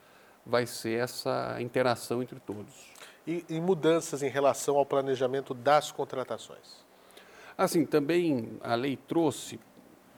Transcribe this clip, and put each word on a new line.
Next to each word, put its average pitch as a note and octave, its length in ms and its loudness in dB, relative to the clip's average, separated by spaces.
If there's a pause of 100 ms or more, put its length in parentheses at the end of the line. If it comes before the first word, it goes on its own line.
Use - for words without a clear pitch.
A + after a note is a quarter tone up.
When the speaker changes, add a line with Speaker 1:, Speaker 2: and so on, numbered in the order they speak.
(460)
Speaker 1:
vai A#2+ 220 0
ser A2+ 320 -4
essa B2 600 -4
interação B2 640 0
entre B2+ 180 -10
todos. - 520 -14 (340)
Speaker 2:
E, E3 240 -4
e D#3+ 100 -4
mudanças D#3+ 640 2
em C#3 80 0
relação C#3 480 2
ao C#3 80 4
planejamento C3+ 680 0
das C#3 380 2
contratações? - 960 -10 (720)
Speaker 1:
Assim, F3+ 280 2
também C#3+ 760 0
a A#2+ 140 0
lei B2+ 200 -2
trouxe, - 640 -2 (580)